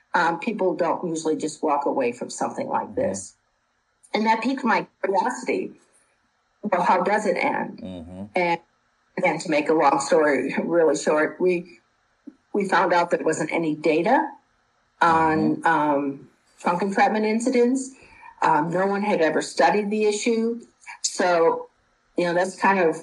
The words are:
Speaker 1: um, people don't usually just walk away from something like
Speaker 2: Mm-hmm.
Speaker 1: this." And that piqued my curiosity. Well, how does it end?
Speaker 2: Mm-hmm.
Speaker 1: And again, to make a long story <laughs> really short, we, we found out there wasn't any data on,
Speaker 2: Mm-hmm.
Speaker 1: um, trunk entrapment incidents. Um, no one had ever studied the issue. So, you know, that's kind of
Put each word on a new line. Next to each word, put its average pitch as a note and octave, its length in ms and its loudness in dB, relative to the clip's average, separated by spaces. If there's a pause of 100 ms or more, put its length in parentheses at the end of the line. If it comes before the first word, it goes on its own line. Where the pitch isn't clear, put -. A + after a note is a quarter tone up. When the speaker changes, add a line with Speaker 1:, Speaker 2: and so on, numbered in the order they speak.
(140)
Speaker 1:
um, E3 240 0
people F#3 380 -2
don't E3 320 -2
usually D#3 280 -2
just - 260 -8
walk D3 240 0
away C3 260 -2
from - 180 -10
something - 380 -6
like A2+ 200 -6
Speaker 2:
Mm-hmm. G#2+ 120 -6
Speaker 1:
this." - 340 -6 (800)
And G#3 120 0
that A3+ 140 2
piqued C4 240 -4
my F3+ 220 0 (160)
curiosity. G3 720 -2 (880)
Well, F3+ 200 0
how F3+ 200 2
does G#3 240 0
it F#3 100 0
end? - 460 -4
Speaker 2:
Mm-hmm. F3 420 -14 (120)
Speaker 1:
And E3+ 240 0 (580)
again, E3+ 220 0
to D#3+ 100 -6
make D3+ 180 0
a D#3+ 60 4
long D#3 260 2
story D3 580 2
<laughs> F#3+ 60 -2
really D#3+ 320 2
short, D#3+ 440 0
we, F3+ 400 -2 (760)
we G3+ 140 0
found E3+ 260 2
out F3 160 2
there E3+ 120 0
wasn't D#3+ 300 -2
any D#3+ 220 -2
data E3+ 520 2 (760)
on, D#3 540 2
Speaker 2:
Mm-hmm. D#3 100 -2
Speaker 1:
um, D3 600 0 (300)
trunk F3+ 240 -2
entrapment G#3 440 2
incidents. A#3+ 640 2 (500)
Um, D#3+ 300 2
no F#3 160 0
one G3+ 160 -2
had G3+ 180 0
ever D#3 220 2
studied G3+ 480 2
the G#3+ 160 0
issue. A3+ 540 0 (420)
So, E3 640 2 (480)
you F3 80 2
know, F3 100 0
that's F#3+ 220 0
kind G3 240 4
of D#3+ 220 4